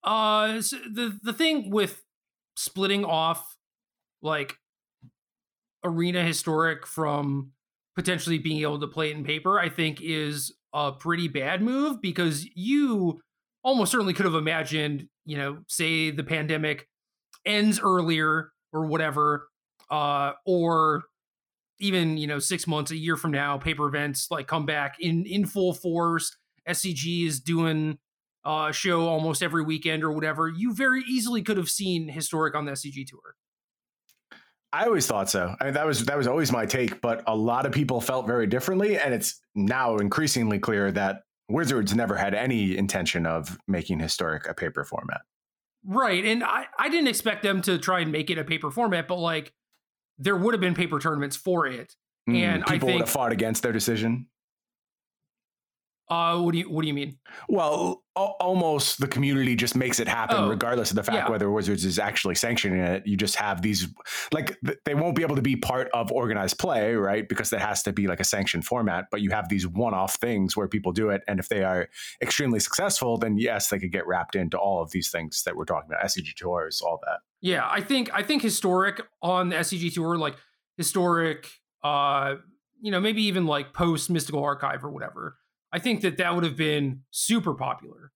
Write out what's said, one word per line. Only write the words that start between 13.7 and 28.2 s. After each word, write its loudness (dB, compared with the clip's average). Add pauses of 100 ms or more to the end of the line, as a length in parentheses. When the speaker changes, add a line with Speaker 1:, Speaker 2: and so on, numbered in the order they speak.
Speaker 1:
certainly 2
could 0
have 2
imagined, -2 (180)
you -8
know, -6
say 0
the -6
pandemic -2 (580)
ends 2
earlier 2 (220)
or 0
whatever, 2 (420)
uh, 0 (120)
or 4 (760)
even, 2
you -2
know, -2
six -2
months, -2
a -6
year 0
from -2
now, 0
paper -2
events, -2
like, -4
come 0
back -2
in, 2
in 0
full 0
force. 0 (280)
S -4
C -2
G -2
is -2
doing, 0 (480)